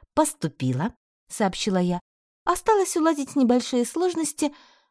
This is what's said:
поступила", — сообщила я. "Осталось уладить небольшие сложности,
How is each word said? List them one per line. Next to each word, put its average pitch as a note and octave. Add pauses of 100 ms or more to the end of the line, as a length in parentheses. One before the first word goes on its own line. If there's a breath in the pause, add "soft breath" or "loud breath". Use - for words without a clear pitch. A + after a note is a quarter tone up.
(140)
поступила", — D#3 (360)
сообщила F#3+
я. F3+ (460)
"Осталось F#4+
уладить D#4
небольшие B3
сложности, D#4+ (380 soft breath)